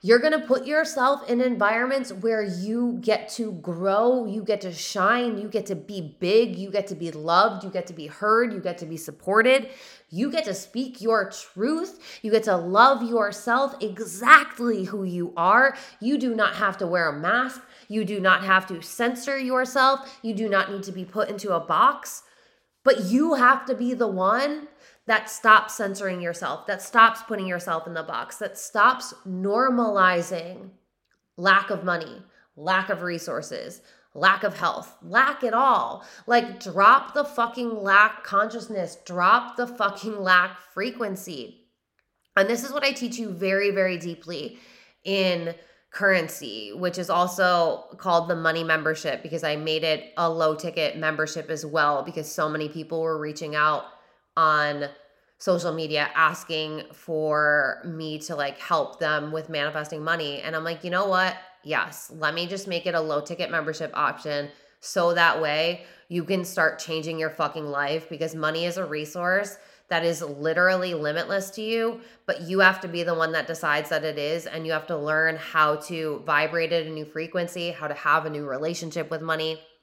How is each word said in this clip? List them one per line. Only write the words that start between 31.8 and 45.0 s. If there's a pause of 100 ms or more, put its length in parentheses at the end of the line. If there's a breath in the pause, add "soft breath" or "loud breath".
money, (340 soft breath)
lack
of
resources, (320 soft breath)
lack
of
health,
lack
it
all. (220 loud breath)
Like,
drop
the
fucking
lack
consciousness,
drop
the
fucking
lack (140)
frequency. (720)
And
this
is
what
I
teach
you
very,
very
deeply (460 loud breath)